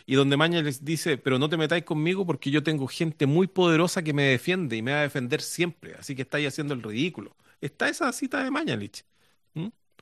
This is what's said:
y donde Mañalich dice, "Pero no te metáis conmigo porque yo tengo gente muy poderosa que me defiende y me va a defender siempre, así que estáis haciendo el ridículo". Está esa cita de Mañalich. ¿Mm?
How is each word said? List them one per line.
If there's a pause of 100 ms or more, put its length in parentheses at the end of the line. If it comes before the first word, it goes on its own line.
y
donde
Mañalich
dice,
"Pero
no
te
metáis
conmigo
porque
yo
tengo
gente
muy
poderosa
que
me
defiende
y
me
va
a
defender
siempre,
así
que
estáis
haciendo
el
ridículo". (240)
Está
esa
cita
de
Mañalich. (500)
¿Mm? (340)